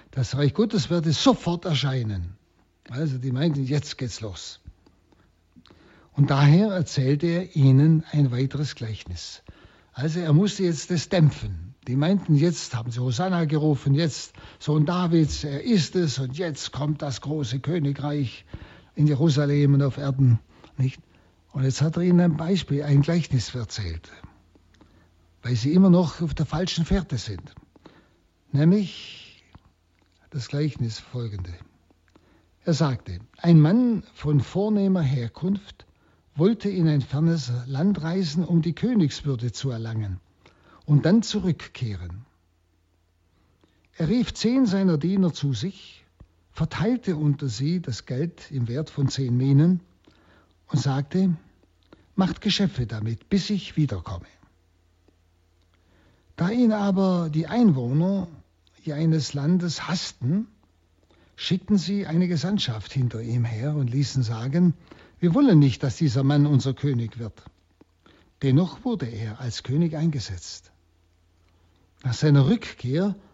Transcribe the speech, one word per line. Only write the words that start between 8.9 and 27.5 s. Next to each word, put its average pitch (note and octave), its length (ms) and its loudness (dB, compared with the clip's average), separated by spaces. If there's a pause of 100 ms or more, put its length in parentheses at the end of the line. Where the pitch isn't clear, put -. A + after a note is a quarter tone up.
Also D#3 260 -4
er D#3+ 140 2
musste G3 300 2
jetzt E3+ 260 -2
das F3 200 -2
dämpfen. A2 640 0 (120)
Die B2 80 -4
meinten, E3 380 2
jetzt D3 400 0
haben A#2 160 -6
sie A#2 100 -8
Hosanna E3+ 460 -2
gerufen, D3 480 0
jetzt D3 400 -2 (240)
Sohn D3+ 300 2
Davids, E3+ 560 2
er C#3+ 200 -6
ist G3+ 320 0
es E3 220 0
und C3 180 -6
jetzt D#3+ 360 -6
kommt D3 320 -4
das C#3 180 -6
große C#3 380 -4
Königreich C#3+ 840 -4 (520)
in D3 100 2
Jerusalem C#3+ 720 4
und C#3 80 4
auf C3+ 140 -2
Erden, C3 420 4 (360)
nicht? C3 260 -2 (520)
Und C3+ 100 -2
jetzt C3 180 -2
hat D#3+ 160 0
er E3+ 60 0
ihnen F3 160 6
ein E3+ 180 2
Beispiel, D#3 460 -2
ein C#3+ 180 4
Gleichnis C#3 540 -2
erzählt, F#2+ 560 -8 (1300)
weil B2 140 -2
sie B2 180 0
immer F#3+ 160 8
noch F3 320 4
auf D#3+ 120 -4
der D#3 120 -2
falschen E3 400 -2
Fährte F3+ 320 0
sind. - 380 -12 (960)